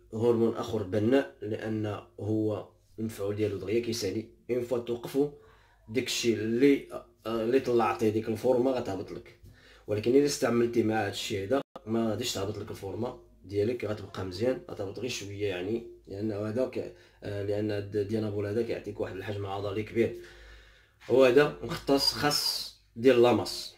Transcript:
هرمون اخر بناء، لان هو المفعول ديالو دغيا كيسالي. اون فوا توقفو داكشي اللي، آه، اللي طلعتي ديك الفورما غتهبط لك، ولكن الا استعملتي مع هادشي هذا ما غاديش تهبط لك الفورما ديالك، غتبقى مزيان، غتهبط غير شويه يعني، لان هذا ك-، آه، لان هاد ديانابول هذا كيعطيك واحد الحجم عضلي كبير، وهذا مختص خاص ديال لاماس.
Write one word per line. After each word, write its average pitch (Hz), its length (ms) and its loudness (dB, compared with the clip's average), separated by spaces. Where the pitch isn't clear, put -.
هرمون 113 420 4
اخر 110 280 -4
بناء، 110 580 2
لان 107 580 -4
هو 107 500 -2
المفعول 104 360 -4
ديالو 101 220 -2
دغيا 95 220 -2
كيسالي. 110 500 -4
اون 123 100 0
فوا 120 180 -2
توقفو 120 500 -2
داكشي 120 440 0
اللي، 117 540 4
آه، 113 180 -2
اللي 123 160 4
طلعتي 113 520 2
ديك 110 180 -2
الفورما 123 420 2
غتهبط 113 400 -4
لك، - 280 -16
ولكن 110 280 2
الا 143 100 8
استعملتي 120 580 2
مع 107 220 0
هادشي 98 380 -6
هذا 120 180 0
ما 113 240 0
غاديش 107 240 -4
تهبط 101 240 -4
لك 98 140 -10
الفورما 101 480 -8
ديالك، 104 400 0
غتبقى 104 400 -6
مزيان، 110 360 -2
غتهبط 101 280 -8
غير 120 100 -6
شويه 101 380 -6
يعني، 98 400 -4
لان 104 240 -4
هذا 107 340 -2
ك-، - 300 -6
آه، 101 200 -6
لان 104 280 0
هاد 104 260 -4
ديانابول 104 480 -2
هذا 104 160 -2
كيعطيك 107 380 -6
واحد 90 160 -6
الحجم 101 300 -6
عضلي 98 380 -4
كبير، 104 360 0
وهذا 131 540 8
مختص 139 500 0
خاص - 600 -2
ديال 120 260 8
لاماس. - 560 4